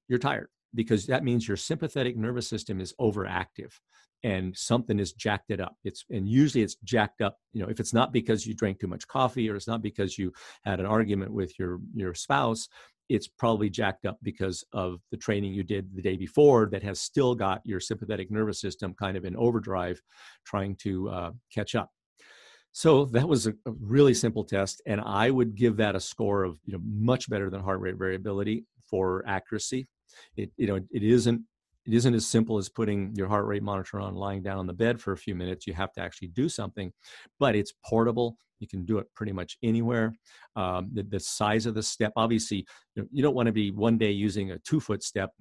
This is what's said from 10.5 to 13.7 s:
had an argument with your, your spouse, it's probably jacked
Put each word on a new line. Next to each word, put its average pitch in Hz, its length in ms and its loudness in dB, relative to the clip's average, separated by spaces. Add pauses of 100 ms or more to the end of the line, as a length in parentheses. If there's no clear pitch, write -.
had 95 160 0
an 95 40 0
argument 104 460 2
with 98 260 -4
your, 90 220 -4 (160)
your 92 180 -4
spouse, 117 540 -2 (400)
it's 110 220 0
probably 107 400 0
jacked 98 360 -2